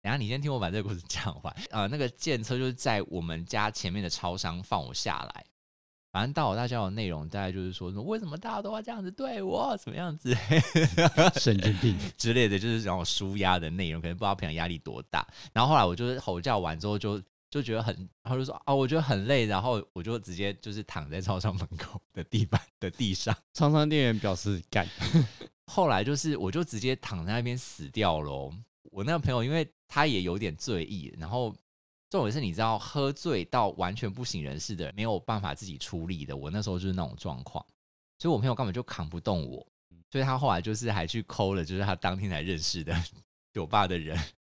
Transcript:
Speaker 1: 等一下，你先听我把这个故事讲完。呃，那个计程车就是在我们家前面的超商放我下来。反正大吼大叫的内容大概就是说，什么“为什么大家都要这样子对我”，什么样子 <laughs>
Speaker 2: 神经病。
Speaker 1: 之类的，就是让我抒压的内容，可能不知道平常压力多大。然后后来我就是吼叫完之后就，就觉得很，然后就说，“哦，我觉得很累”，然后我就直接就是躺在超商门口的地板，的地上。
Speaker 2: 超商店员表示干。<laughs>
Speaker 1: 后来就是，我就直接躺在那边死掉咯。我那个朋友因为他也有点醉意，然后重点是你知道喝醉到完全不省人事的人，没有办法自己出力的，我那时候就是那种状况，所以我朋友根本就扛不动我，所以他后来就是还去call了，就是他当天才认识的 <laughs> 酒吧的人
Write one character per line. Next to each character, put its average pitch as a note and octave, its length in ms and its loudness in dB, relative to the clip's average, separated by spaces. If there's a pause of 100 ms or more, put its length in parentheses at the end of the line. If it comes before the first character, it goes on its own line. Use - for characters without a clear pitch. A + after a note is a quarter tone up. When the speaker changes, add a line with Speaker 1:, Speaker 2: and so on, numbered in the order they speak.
Speaker 1:
等 G2+ 100 -2
一 - 20 2
下， C#3+ 40 0
你 A2+ 100 -2
先 B2+ 140 -2
听 D3 100 -2
我 C3 60 -2
把 F#2+ 140 0
这 G#2 100 -2
个 F#2+ 80 -4
故 G#2 60 -4
事 E2+ 120 -8
讲 - 360 -4
完。 - 120 -8 (140)
呃， G2+ 200 -2
那 C#3+ 80 -4
个 C#3 120 0
计 - 240 -2
程 A#2 100 -2
车 B2 140 -2
就 C3 80 0
是 B2+ 80 -2
在 A#2+ 300 0
我 E2+ 180 -4
们 E2 240 -4
家 G#2+ 240 0
前 G#2 240 -4
面 G#2 80 -2
的 F2+ 80 -4
超 F2+ 260 -4
商 F2 280 -6
放 F#2 200 -2
我 B1 100 -10
下 - 260 -2
来。 - 260 -12 (680)
反 F#2 120 0
正 C#3 100 -2
大 D#3 120 0
吼 G2+ 100 2
大 A#2+ 120 0
叫 A#2+ 180 0
的 F#2+ 60 -2
内 G#2 180 -2
容 D#2 200 -4
大 G2+ 100 -4
概 F#2+ 120 -2
就 F#2+ 80 -4
是 F#2 140 -4
说， F2+ 180 -6
什 G2 60 -6
么 G2+ 100 -6
“为 A3 100 -2
什 A3 80 -6
么 D3 120 -8
大 A3 180 -6
家 G#3 60 -4
都 G3+ 100 -6
要 A3 100 -6
这 A3 100 -10
样 A3 120 -6
子 F#3 80 -6
对 B3 320 -6
我”， F#3+ 340 0
什 - 100 -12
么 - 80 -8
样 D3+ 220 -4
子 B2 180 2 (540)
<laughs> E3+ 460 8
Speaker 2:
神 A2+ 240 6
经 F#2+ 200 6
病。 A2+ 160 6 (220)
Speaker 1:
之 A2+ 160 2
类 A#2+ 140 8
的， G2 100 4
就 G2 100 0
是 A2+ 140 2
让 F#2 160 0
我 F2 80 -2
抒 G2 320 -2
压 F#2 220 6
的 E2 100 -4
内 F2 220 -2
容， E2 100 -4
可 E2 60 -6
能 E2+ 80 -4
不 F#2 80 -4
知 - 20 0
道 G2 80 2
平 F#2 140 -2
常 D#2 60 -4
压 E2 140 -2
力 F2 120 -4
多 - 320 -10
大。 - 160 0 (260)
然 A2+ 100 4
后 C3+ 60 6
后 D#3 80 8
来 A2+ 80 8
我 F2 100 2
就 A#2+ 120 -4
是 B2+ 120 -2
吼 F2+ 200 -4
叫 A#2 200 2
完 D#2+ 200 -2
之 E2 80 -2
后 G#2 100 2
就， G2+ 240 -2 (280)
就 D3 120 -2
觉 A2+ 120 -2
得 A2+ 100 0
很， G#2 100 -2 (300)
然 B2 80 -4
后 C3 60 0
就 C3 80 -2
说 - 200 -8
，“哦， C#3 100 4
我 C3+ 120 4
觉 C#3+ 80 2
得 D#3+ 60 4
很 A#2 240 2
累”， B2+ 200 4
然 G2 160 2
后 A2+ 220 2 (100)
我 F2+ 80 -8
就 A2+ 160 -4
直 F#2+ 160 -10
接 G2 220 -2
就 - 160 -12
是 G#2 120 -6
躺 D2+ 260 -8
在 D#2+ 100 -4
超 F#2 200 0
商 - 160 0
门 E2+ 120 -2 (100)
口 - 240 -10 (120)
的 F2 100 -6
地 G#2 220 2
板， - 160 2 (180)
的 F#2 100 -4
地 G2+ 240 0
上。 G#2+ 220 0 (180)
Speaker 2:
超 D3 180 4
商 D3+ 160 6
店 D3+ 160 4
员 A2+ 160 4
表 G2 160 2
示 F#2+ 340 -2
干。 F#2 180 2 (380)
<laughs> - 400 -16
Speaker 1:
后 F#3 220 2
来 G#2 160 4
就 C#3 120 0
是， D3 220 0
我 F#2+ 140 0
就 E3 120 0
直 A#2 160 -4
接 B2+ 160 0
躺 F2 300 -8
在 G2 80 -2
那 A#2+ 80 0
边 A#2+ 160 -2
死 - 320 -8
掉 F2 320 2
咯。 C#2 320 -6 (380)
我 G2 120 -8
那 C3 80 -2
个 E3+ 80 0
朋 C#3 120 2
友 B2 120 2
因 B2+ 80 0
为 D#3 180 0 (180)
他 D3 200 4
也 G#2 160 2
有 F2+ 160 0
点 F#2 160 -2
醉 F2 280 -2
意， D#2+ 360 -8
然 D#2+ 100 -8
后 A2+ 260 -2 (540)
重 F#3 140 2
点 G#2+ 80 2
是 C#3+ 100 -2
你 G#2+ 100 0
知 B2+ 80 -4
道 A2 200 2
喝 C#3 340 -2
醉 B2+ 320 -2
到 A2+ 260 2
完 F#2 240 -2
全 A2+ 160 -4
不 B2 140 -8
省 - 160 -4
人 C#2+ 180 -6
事 G#2+ 160 -6
的 E2+ 100 -6
人， D2 100 -10
没 G#2 80 -4
有 A2 160 0
办 A2 200 -2
法 E2+ 140 -2
自 - 120 -10
己 E2+ 120 -12
出 E2 300 -6
力 E2+ 180 -6
的， C#2 100 -8
我 C#2 140 -8
那 G2+ 120 -2
时 G2+ 80 -4
候 F2+ 100 -2
就 F#2 80 -4
是 F#2+ 60 0
那 F2+ 120 -2
种 B1 120 -10
状 C2 260 -8
况， - 200 -10 (540)
所 E3+ 140 0
以 - 20 4
我 A#2+ 60 2
朋 A#2+ 80 2
友 B2 80 2
根 B2 100 -2
本 F#2+ 80 -2
就 B2 80 -2
扛 - 260 -8
不 E2 120 -8
动 F2 280 0
我， B1 180 -12 (440)
所 C3+ 100 -2
以 C3+ 40 2
他 C3 140 0
后 C3 140 2
来 F2 80 2
就 G#2+ 140 -2
是 A2+ 180 -2
还 F#2+ 140 0
去 A2+ 180 -4
call G2 300 0
了， F#2 100 0
就 F2+ 140 -4
是 G2+ 60 0
他 G2 120 2
当 F#2 220 -2
天 G2 120 -4
才 D#2+ 120 -2
认 F2 160 -2
识 D#2 260 -2
的 E2 120 -2 (280)
<laughs> - 300 -20
酒 F2 140 -4
吧 G2+ 180 6
的 F#2 120 0
人 D#2 200 -4 (240)